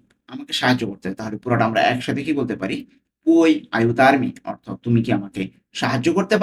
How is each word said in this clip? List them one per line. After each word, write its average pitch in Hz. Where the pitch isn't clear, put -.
আমাকে 143
সাহায্য 127
করতে। -
তাহলে 110
পুরোটা 117
আমরা 107
একসাথে 127
কি 160
বলতে 110
পারি? -
পুয়োই 165
আইউতারমি 123
অর্থ -
তুমি 120
কি 120
আমাকে 98
সাহায্য 123
করতে 196